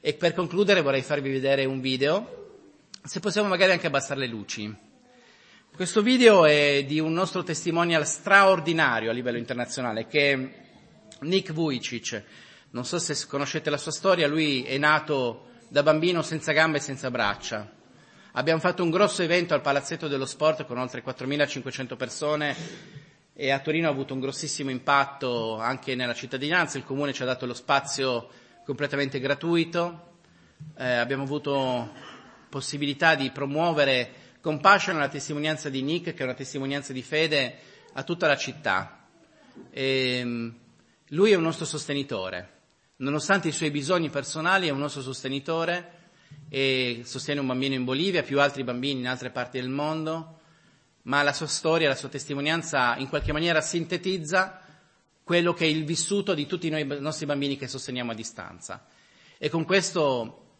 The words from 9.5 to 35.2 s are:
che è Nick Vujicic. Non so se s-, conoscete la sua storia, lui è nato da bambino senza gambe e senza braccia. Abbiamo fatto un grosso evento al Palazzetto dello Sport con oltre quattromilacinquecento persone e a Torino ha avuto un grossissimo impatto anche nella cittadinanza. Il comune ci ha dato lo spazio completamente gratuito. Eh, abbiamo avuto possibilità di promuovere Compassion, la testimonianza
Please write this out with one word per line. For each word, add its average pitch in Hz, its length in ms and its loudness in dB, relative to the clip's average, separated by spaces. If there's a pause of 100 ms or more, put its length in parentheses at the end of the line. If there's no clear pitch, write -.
che 143 240 4
è 131 340 -4 (600)
Nick 190 260 0
Vujicic. 123 720 -4 (460)
Non 123 160 -8
so 175 120 -4
se 156 160 -2
s-, - 120 -6
conoscete 143 440 -4
la 147 60 0
sua 147 160 -8
storia, 175 340 2
lui 143 380 2
è 135 140 -4
nato 147 720 0 (200)
da 143 160 2
bambino 156 380 4
senza 156 320 -4
gambe 156 240 4
e 139 40 0
senza 135 300 -6
braccia. 107 580 -4 (640)
Abbiamo 156 300 0
fatto 180 220 0
un 170 80 2
grosso 196 300 2
evento 175 320 2
al 139 80 2
Palazzetto 147 460 -2
dello 135 180 -2
Sport 156 400 0
con 120 120 -8
oltre 127 240 -6
quattromilacinquecento 131 960 -4
persone 147 580 -2 (800)
e 135 160 -4
a 139 100 2
Torino 156 300 0
ha - 20 2
avuto 135 220 -4
un 131 80 -4
grossissimo 135 480 -6
impatto 123 880 0
anche 127 360 -4
nella 123 200 -2
cittadinanza. 143 640 -2
Il 123 80 -8
comune 139 260 -4
ci 131 100 -6
ha 127 40 -4
dato 127 200 -2
lo 123 80 -6
spazio 131 760 -2 (360)
completamente 139 540 -4
gratuito. 165 1000 -2 (600)
Eh, 131 80 -6
abbiamo 123 380 0
avuto 135 680 -2 (580)
possibilità 143 680 0
di 135 160 -4
promuovere 139 840 0 (280)
Compassion, 165 580 4
la 139 80 0
testimonianza 147 640 -4